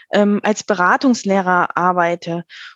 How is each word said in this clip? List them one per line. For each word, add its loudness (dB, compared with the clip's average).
ähm, 2
als -2
Beratungslehrer 0
arbeite -2